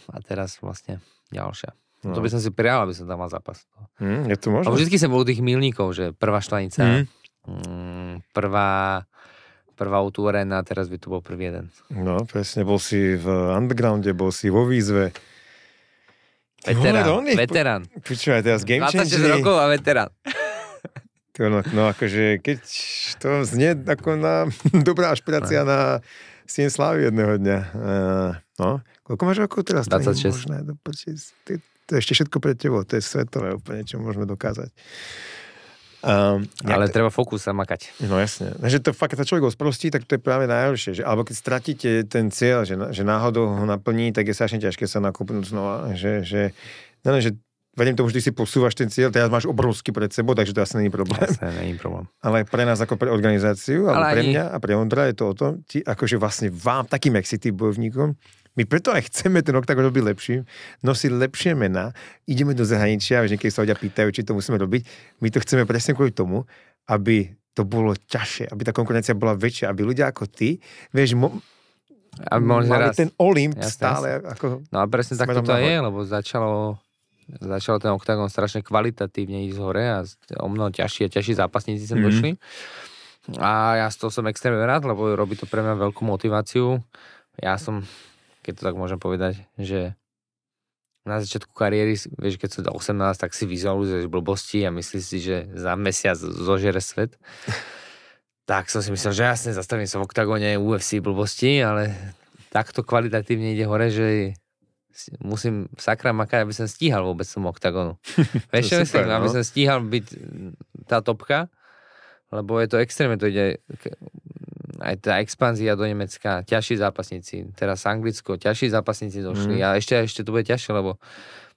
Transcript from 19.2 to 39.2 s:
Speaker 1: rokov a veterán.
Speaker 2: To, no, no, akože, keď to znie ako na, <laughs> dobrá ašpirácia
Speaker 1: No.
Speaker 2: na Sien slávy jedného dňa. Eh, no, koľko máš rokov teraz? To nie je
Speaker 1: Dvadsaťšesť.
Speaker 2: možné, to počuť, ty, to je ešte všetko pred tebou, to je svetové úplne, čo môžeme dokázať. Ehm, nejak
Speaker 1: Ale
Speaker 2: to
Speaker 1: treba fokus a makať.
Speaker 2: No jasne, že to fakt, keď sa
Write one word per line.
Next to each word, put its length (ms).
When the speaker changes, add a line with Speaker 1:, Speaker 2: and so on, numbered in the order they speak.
Speaker 1:
rokov 180
a 120
veterán. 420
Speaker 2:
To, 160
no, 180
no, 220
akože, 360
keď 220
to 120
znie 320
ako 360
na, 300
<laughs> 260
dobrá 240
ašpirácia 540
Speaker 1:
No. 80
Speaker 2:
na 80
Sien 240
slávy 380
jedného 320
dňa. 240
Eh, 680
no, 120
koľko 180
máš 160
rokov 240
teraz? 220
To 80
nie 0
je 100
Speaker 1:
Dvadsaťšesť. 320
Speaker 2:
možné, 260
to 160
počuť, 380
ty, 80
to 40
je 100
ešte 140
všetko 240
pred 180
tebou, 280
to 100
je 80
svetové 520
úplne, 280
čo 160
môžeme 280
dokázať. 420
Ehm, 460
nejak 100
Speaker 1:
Ale 140
Speaker 2:
to 100
Speaker 1:
treba 140
fokus 340
a 80
makať. 400
Speaker 2:
No 140
jasne, 460
že 180
to 120
fakt, 200
keď 80
sa 80